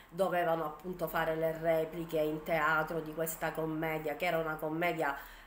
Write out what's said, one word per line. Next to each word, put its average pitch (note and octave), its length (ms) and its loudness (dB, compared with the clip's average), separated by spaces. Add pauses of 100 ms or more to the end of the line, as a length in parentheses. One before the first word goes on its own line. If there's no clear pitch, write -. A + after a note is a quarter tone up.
dovevano E3 560 2
appunto F3 460 -4
fare D#3+ 260 0
le D#3+ 240 2
repliche D#3+ 600 2
in D#3 240 0
teatro D#3+ 580 2
di D#3 120 -8
questa E3 380 -2
commedia, D#3 640 -2
che F3+ 100 -2
era E3+ 120 2
una D#3 180 -2
commedia, D#3+ 640 -2 (300)